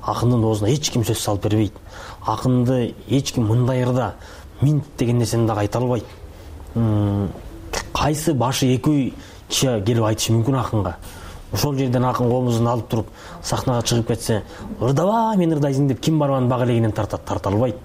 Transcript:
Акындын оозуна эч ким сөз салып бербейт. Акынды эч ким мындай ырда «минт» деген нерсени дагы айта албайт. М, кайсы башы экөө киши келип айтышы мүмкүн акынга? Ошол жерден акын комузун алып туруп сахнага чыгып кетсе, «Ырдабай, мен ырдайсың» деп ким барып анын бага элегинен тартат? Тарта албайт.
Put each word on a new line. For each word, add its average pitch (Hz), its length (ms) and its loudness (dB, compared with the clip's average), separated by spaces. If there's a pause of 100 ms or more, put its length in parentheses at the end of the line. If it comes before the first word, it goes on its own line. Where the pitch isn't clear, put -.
Акындын 117 420 2
оозуна 107 240 2
эч 147 200 0
ким 120 140 0
сөз 107 160 0
салып 101 240 -2
бербейт. 104 300 2 (520)
Акынды 123 680 2 (160)
эч 139 240 0
ким 117 140 2
мындай 123 360 2
ырда 123 300 0 (480)
«минт» 143 240 4 (120)
деген 120 200 2
нерсени 117 300 2
дагы 104 140 0
айта 104 180 0
албайт. 123 260 0 (720)
М, 104 540 2 (640)
кайсы 151 400 0
башы 127 440 2
экөө 143 360 0 (360)
киши 120 360 0
келип 117 180 2
айтышы 110 300 0
мүмкүн 120 260 2
акынга? 101 360 -2 (560)
Ошол 143 240 0
жерден 127 300 2
акын 123 240 2
комузун 120 380 2
алып 117 220 0
туруп - 180 0 (360)
сахнага 120 380 0
чыгып 117 260 0
кетсе, 110 360 0 (360)
«Ырдабай, 196 580 2
мен 165 160 4
ырдайсың» 143 340 2
деп 127 120 0
ким 160 200 2
барып 139 160 2
анын 127 140 2
бага 127 140 2
элегинен 117 280 2
тартат? - 340 -4
Тарта 95 240 -4
албайт. 110 360 2